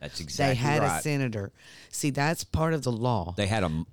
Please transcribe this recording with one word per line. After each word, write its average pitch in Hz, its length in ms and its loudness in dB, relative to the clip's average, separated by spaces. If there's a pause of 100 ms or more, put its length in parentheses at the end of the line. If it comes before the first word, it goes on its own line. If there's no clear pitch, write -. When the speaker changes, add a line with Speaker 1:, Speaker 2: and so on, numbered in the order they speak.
Speaker 1:
That's - 180 -10
Speaker 2:
They 85 60 -8
Speaker 1:
exactly 127 320 0
Speaker 2:
had 131 260 2
Speaker 1:
right. 87 160 2
Speaker 2:
a - 40 -2
senator. 127 500 -2 (380)
See, - 200 -2
that's 143 340 0
part 160 300 0
of 147 80 -2
the 127 100 0
law. 110 440 0
Speaker 1:
They 104 100 2
had 104 180 2
'em, 80 280 0